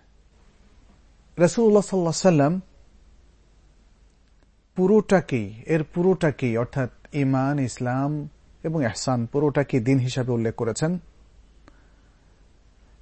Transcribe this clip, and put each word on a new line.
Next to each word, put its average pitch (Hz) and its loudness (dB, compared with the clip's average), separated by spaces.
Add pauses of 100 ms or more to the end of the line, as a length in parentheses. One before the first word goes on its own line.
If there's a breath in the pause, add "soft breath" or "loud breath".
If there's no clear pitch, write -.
(1400)
রাসূলুল্লাহ 208 4
সাল্লাল্লাহু 190 -2
আলাইহি 165 0
সাল্লাম 170 4 (2250)
পুরোটাকেই, 180 0
এর 156 0
পুরোটাকেই, 165 0
অর্থাৎ 120 -4 (240)
ঈমান, 135 0
ইসলাম 135 -4 (340)
এবং 160 -2
ইহসান 120 -2
পুরোটাকেই 143 0
দ্বীন 135 2
হিসাবে 127 -4
উল্লেখ 113 -2
করেছেন। 156 -4 (2000 soft breath)